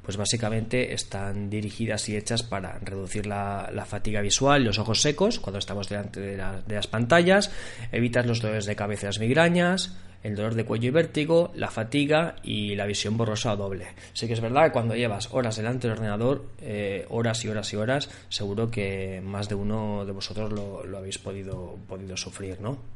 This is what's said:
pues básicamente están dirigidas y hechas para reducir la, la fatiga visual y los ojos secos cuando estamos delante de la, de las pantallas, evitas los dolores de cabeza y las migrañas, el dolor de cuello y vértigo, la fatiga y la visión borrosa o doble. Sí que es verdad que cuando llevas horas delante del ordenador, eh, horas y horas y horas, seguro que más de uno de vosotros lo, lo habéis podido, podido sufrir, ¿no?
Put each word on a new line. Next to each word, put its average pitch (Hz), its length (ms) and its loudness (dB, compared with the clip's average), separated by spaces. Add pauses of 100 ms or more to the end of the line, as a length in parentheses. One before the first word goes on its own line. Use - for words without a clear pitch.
pues 98 140 -6
básicamente 113 760 0
están 101 560 -4
dirigidas 107 580 -2
y 104 80 -2
hechas 113 260 -2
para 92 360 -6
reducir 98 480 -4
la, 101 460 -2
la 104 120 -4
fatiga 104 380 0
visual 135 400 6
y - 20 6
los 101 140 4
ojos 107 240 2
secos 147 380 4
cuando 98 180 -4
estamos 98 300 -4
delante 101 320 -4
de 98 160 -6
la, 95 260 -2
de 107 120 -4
las 101 120 0
pantallas, 175 680 6 (400)
evitas 120 340 4
los 113 140 2
dolores 107 260 0
de 104 100 -2
cabeza 101 300 -2
y - 20 -2
las 101 120 -2
migrañas, 175 760 4 (260)
el 104 140 -2
dolor 110 180 0
de 110 100 2
cuello 117 240 0
y - 20 4
vértigo, 160 640 4
la 107 160 -4
fatiga 143 720 2
y 104 340 -2
la 101 100 -2
visión 104 320 0
borrosa 110 340 2
o 101 60 2
doble. 98 300 -6 (260)
Sí - 120 -4
que 113 60 -2
es 113 80 0
verdad 127 240 6
que 156 80 6
cuando 117 240 2
llevas 110 360 0
horas 117 240 0
delante 120 300 -2
del 110 120 0
ordenador, 110 480 0 (160)
eh, 104 480 -4
horas 117 340 0
y 107 40 -2
horas 104 260 -2
y - 20 -2
horas, 127 320 0 (220)
seguro 104 400 0
que 98 520 -2
más 101 280 -6
de 104 40 0
uno 104 520 0
de 98 60 -6
vosotros 101 380 -4
lo, 101 320 -4
lo 98 140 -8
habéis 98 220 -8
podido, 95 580 -8 (100)
podido 95 300 -10
sufrir, 95 420 -8
¿no? 117 200 -6 (180)